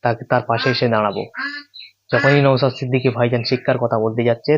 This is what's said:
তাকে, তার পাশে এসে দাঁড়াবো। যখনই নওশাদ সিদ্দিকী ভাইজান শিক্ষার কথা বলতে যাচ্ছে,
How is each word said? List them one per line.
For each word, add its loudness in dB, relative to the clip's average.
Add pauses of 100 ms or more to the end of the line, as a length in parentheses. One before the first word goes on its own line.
তাকে, -2
তার 0
পাশে 0
এসে 0
দাঁড়াবো। 0 (880)
যখনই 4
নওশাদ 2
সিদ্দিকী 0
ভাইজান 0
শিক্ষার -2
কথা -2
বলতে -2
যাচ্ছে, 0